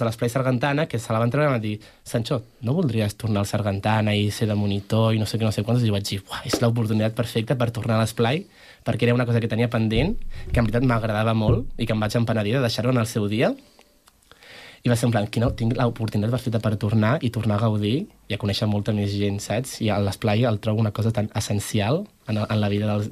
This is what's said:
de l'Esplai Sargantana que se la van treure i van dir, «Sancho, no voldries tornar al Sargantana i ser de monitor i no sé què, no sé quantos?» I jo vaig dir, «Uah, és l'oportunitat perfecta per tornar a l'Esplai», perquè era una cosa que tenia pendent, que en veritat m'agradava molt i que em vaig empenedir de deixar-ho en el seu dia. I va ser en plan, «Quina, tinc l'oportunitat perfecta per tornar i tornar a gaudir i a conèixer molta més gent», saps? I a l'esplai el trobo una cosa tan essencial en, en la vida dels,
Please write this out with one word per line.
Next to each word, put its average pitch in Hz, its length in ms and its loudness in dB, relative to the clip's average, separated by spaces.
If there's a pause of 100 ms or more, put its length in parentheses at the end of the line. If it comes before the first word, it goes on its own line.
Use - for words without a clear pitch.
de - 20 2
l'Esplai 113 240 -2
Sargantana 131 640 0
que 117 100 -2
se - 140 -8
la 113 80 2
van 117 100 2
treure 147 160 2
i 139 60 2
van 117 80 -2
dir, 107 160 -4 (260)
«Sancho, 117 380 -2 (180)
no 117 160 0
voldries 113 400 0
tornar 110 240 0
al 98 80 -2
Sargantana 104 640 0
i 104 160 2
ser 104 220 -2
de - 100 0
monitor 104 560 2
i - 60 2
no - 20 -2
sé 104 160 -2
què, 113 80 2
no 101 80 0
sé 104 80 0
quantos?» 120 220 2
I - 20 4
jo 104 80 2
vaig 101 80 -2
dir, 101 140 -4 (100)
«Uah, - 160 -10
és 135 160 -2
l'oportunitat 113 560 2
perfecta 117 400 -2
per 117 160 0
tornar 113 240 -2
a 110 80 4
l'Esplai», 120 380 0 (420)
perquè 117 240 0
era 120 80 4
una 123 80 0
cosa 117 160 2
que 113 80 0
tenia 117 240 0
pendent, 113 460 2 (340)
que - 80 2
en 117 80 2
veritat 120 160 0
m'agradava 110 480 2
molt 110 320 2 (160)
i 110 80 -2
que 110 80 0
em 110 80 0
vaig 107 160 -2
empenedir 110 380 0
de 139 100 0
deixar-ho 117 240 0
en 123 80 2
el 113 80 0
seu 110 240 -2
dia. 151 220 2 (1300)
I 120 80 2
va - 80 2
ser 123 80 2
en 117 80 2
plan, 101 160 0
«Quina, 113 240 0
tinc 113 240 0
l'oportunitat 113 560 0
perfecta 113 240 -2
per 107 180 0
tornar 110 460 2
i 120 100 -2
tornar 104 220 0
a 107 80 0
gaudir 107 320 0 (320)
i 104 80 -4
a - 20 -4
conèixer 104 320 -2
molta 104 220 0
més 101 240 -2
gent», 101 240 -2
saps? - 400 -4
I 113 100 0
a 107 140 0
l'esplai 104 400 2
el 107 160 0
trobo 110 240 0
una 104 80 0
cosa 110 180 0
tan 107 240 -2
essencial 110 720 0 (240)
en, 107 160 -2
en 107 160 0
la 104 80 2
vida 104 240 0
dels, 104 200 0